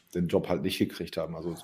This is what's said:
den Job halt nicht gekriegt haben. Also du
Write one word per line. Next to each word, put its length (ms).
den 140
Job 220
halt 140
nicht 140
gekriegt 380
haben. 220
Also 140
du 120